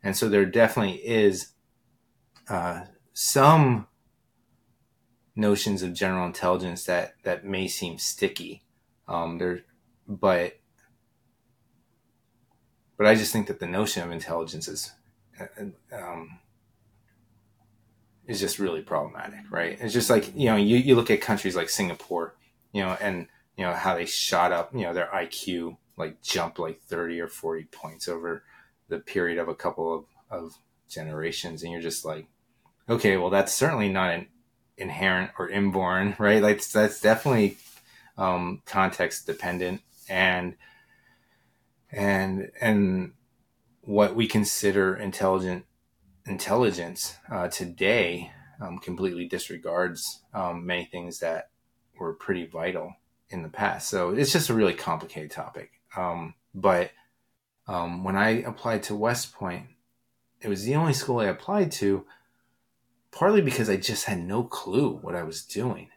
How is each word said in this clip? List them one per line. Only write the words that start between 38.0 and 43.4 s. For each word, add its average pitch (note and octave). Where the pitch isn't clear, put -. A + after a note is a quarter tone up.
um, F2+
context F#2
dependent F2+
and, F#2
and, F#2+
and G2